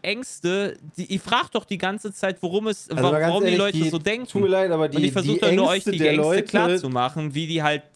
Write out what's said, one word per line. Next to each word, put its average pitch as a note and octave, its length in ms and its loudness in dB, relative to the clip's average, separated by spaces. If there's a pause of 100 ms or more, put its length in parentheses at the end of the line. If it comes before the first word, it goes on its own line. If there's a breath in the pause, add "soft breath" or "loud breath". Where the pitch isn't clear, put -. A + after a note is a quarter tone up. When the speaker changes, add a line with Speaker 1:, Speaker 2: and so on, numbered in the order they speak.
Speaker 1:
Ängste, G3+ 760 -4 (180)
die, F3+ 200 -8
ich - 40 -6
frag C4+ 300 -2
doch D#4+ 140 -4
die F#3+ 140 -6
ganze G3 340 -4
Zeit, F#3+ 300 -4
worum G3 260 -2
es, - 200 -6
Speaker 2:
Also D#3 140 -2
Speaker 1:
wa-, - 80 4
Speaker 2:
mal D3+ 80 2
ganz E3 120 2
Speaker 1:
warum G3 120 2
die F#3+ 60 2
Speaker 2:
ehrlich, F3+ 100 4
Speaker 1:
Leute G3 200 0
Speaker 2:
die, D#3+ 120 0
Speaker 1:
so E3+ 80 -2
denken. G#3+ 300 -4
Speaker 2:
tut G3+ 140 -2
mir G3 60 4
leid, F#3+ 220 2
aber D#3 180 2
die, C#3 100 -4
Speaker 1:
Und - 40 2
ich C#3 100 2
versuch D#3 220 0
Speaker 2:
die F3 60 0
Speaker 1:
doch F3+ 120 4
nur F#3 200 4
Speaker 2:
Ängste G3 180 0
Speaker 1:
euch F#3+ 40 0
die E3 40 0
Speaker 2:
der D3+ 140 4
Speaker 1:
Ängste D3+ 100 4
Speaker 2:
Leute F3+ 220 2
Speaker 1:
klarzumachen, D#3 920 0
wie D#3 140 -4
die D#3+ 160 0
halt, D3+ 180 0 (140)